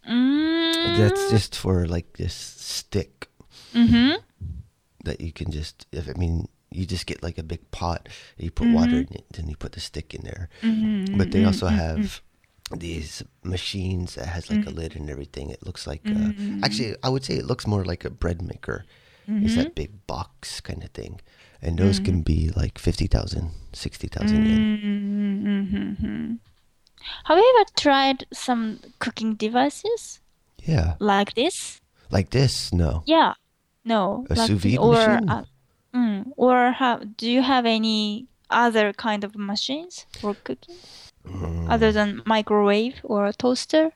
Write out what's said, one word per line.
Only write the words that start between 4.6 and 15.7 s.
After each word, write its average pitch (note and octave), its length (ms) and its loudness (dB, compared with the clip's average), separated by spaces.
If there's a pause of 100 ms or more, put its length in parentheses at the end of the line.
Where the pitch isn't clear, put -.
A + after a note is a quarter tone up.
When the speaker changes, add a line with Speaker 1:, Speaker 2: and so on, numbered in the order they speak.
Speaker 2:
that - 180 -6
you D#2+ 120 -8
can - 180 -6
just, - 400 -10
if, - 180 -8
I C2+ 40 -10
mean, E2+ 340 -2 (220)
you F#2 160 -6
just F2+ 200 -6
get, - 180 -10
like, E2+ 140 -8
a D#2+ 60 -10
big D#2+ 280 -10
pot, E2+ 360 -6 (300)
you E2+ 140 -6
put A#3+ 180 2
water A#3+ 220 4 (120)
Speaker 1:
Mm-hmm. - 100 -10
Speaker 2:
in - 60 -12
it, - 140 -20
then - 160 -8
you D2+ 80 -8
put - 160 -12
the - 80 -14
stick - 320 -12
in - 100 -12
there. - 240 -12 (140)
Speaker 1:
Mm-hmm, G#3+ 560 0
Speaker 2:
But G2 140 2
they - 80 4
Speaker 1:
mm-hmm, - 80 6
Speaker 2:
also F#2 200 2
Speaker 1:
mm-hmm, E2 100 4
Speaker 2:
have D#2+ 220 0
Speaker 1:
mm-hmm. - 800 -10
Speaker 2:
these E2 440 -10 (200)
machines F#2 720 -6
that B1+ 120 -8
has, E2+ 220 -8
like, G#3+ 100 0
a G#3 120 -4
Speaker 1:
Mm-hmm. D#2 60 -10
Speaker 2:
lid D#2+ 180 -8
and D2+ 140 -10
everything. C#2+ 400 -10
It - 160 -16
looks - 200 -12